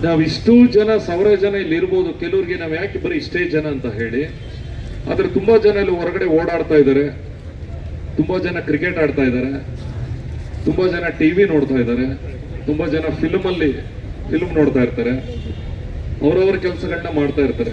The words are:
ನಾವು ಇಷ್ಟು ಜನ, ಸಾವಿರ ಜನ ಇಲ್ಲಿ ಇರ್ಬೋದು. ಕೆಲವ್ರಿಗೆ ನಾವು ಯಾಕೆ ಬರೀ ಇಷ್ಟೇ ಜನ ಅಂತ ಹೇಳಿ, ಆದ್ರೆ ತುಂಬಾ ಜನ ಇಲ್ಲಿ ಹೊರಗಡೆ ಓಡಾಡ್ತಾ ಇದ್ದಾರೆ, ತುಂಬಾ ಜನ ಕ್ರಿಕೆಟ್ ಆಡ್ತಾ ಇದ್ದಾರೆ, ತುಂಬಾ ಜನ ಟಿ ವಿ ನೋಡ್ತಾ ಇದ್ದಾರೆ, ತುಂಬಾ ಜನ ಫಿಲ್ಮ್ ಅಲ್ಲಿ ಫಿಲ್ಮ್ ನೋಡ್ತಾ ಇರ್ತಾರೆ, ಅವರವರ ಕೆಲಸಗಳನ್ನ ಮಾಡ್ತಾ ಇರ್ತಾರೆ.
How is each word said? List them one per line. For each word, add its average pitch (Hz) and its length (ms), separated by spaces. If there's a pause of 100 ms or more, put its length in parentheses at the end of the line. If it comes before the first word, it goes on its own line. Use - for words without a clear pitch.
ನಾವು 165 180
ಇಷ್ಟು 240 440
ಜನ, 214 300
ಸಾವಿರ 190 380
ಜನ 196 200
ಇಲ್ಲಿ 170 220
ಇರ್ಬೋದು. 180 440
ಕೆಲವ್ರಿಗೆ 175 340
ನಾವು 165 200
ಯಾಕೆ 190 240
ಬರೀ 180 180
ಇಷ್ಟೇ 175 320
ಜನ 151 180
ಅಂತ 131 200
ಹೇಳಿ, 113 400 (840)
ಆದ್ರೆ 175 180
ತುಂಬಾ 220 280
ಜನ 208 200
ಇಲ್ಲಿ 196 140
ಹೊರಗಡೆ 175 340
ಓಡಾಡ್ತಾ 160 500
ಇದ್ದಾರೆ, 139 360 (1040)
ತುಂಬಾ 165 220
ಜನ 175 200
ಕ್ರಿಕೆಟ್ 160 400
ಆಡ್ತಾ 147 240
ಇದ್ದಾರೆ, 127 300 (1120)
ತುಂಬಾ 180 220
ಜನ 175 220
ಟಿ 156 220
ವಿ 185 140
ನೋಡ್ತಾ 143 300
ಇದ್ದಾರೆ, 123 400 (520)
ತುಂಬಾ 151 200
ಜನ 156 180 (160)
ಫಿಲ್ಮ್ 175 240
ಅಲ್ಲಿ 165 280 (580)
ಫಿಲ್ಮ್ 165 240
ನೋಡ್ತಾ 139 260
ಇರ್ತಾರೆ, 120 640 (800)
ಅವರವರ 185 340
ಕೆಲಸಗಳನ್ನ 170 500 (100)
ಮಾಡ್ತಾ 143 260
ಇರ್ತಾರೆ. 120 300